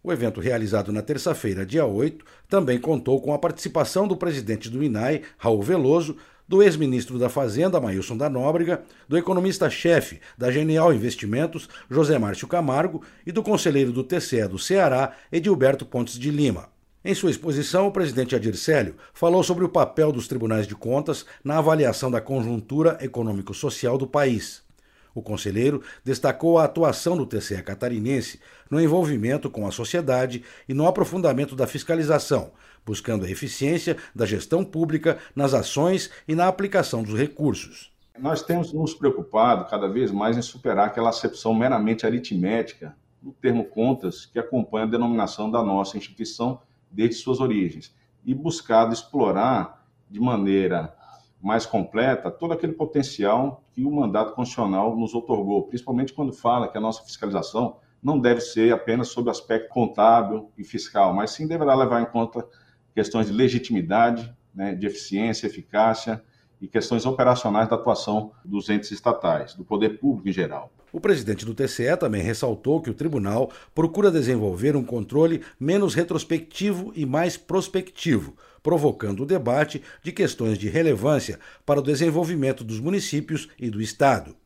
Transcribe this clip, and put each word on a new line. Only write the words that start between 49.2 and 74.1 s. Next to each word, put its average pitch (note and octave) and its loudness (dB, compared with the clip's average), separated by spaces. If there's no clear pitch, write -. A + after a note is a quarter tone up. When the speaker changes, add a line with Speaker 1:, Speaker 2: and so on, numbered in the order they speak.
Speaker 2:
de G2+ -12
maneira G2 0
mais A2 0
completa A2+ 0
todo E3 -4
aquele D#3+ -4
potencial C3+ -2
que B2+ -4
o C#3+ 0
mandato A2 0
constitucional A2 0
nos A2+ -4
outorgou, G2+ 0
principalmente B2 -4
quando C#3 -4
fala A#2+ 0
que A2 -8
a - -4
nossa A2 -4
fiscalização G#2 -4
não C#3+ 0
deve A#2+ 4
ser A2+ 4
apenas A#2 -2
sob A#2+ -4
o - 2
aspecto - -4
contábil G#2+ 2
e G2 -14
fiscal, G2 0
mas G#2 -2
sim D#3 -6
deverá D#3 2
levar A#2+ 2
em A2+ 0
conta A#2 -4
questões G#2+ 0
de G2 -4
legitimidade, A#2 2
né, F#2+ -6
de G2 -6
eficiência, G#2+ -4
eficácia A2 0
e G2 -14
questões A2+ 0
operacionais A#2+ 2
da A#2 2
atuação G#2+ -2
dos G2 -6
entes G#2 0
estatais, E2+ -2
do F#2 -16
poder G#2+ 0
público A2 -2
em F#2+ -2
geral. - -4
Speaker 1:
O E3 -8
presidente A2 0
do A2+ -6
T C3+ -2
C B2 -4
E D#3 2
também G#2+ -2
ressaltou A#2 -2
que D3+ -8
o G#2+ -6
tribunal C3 -2
procura E3+ 4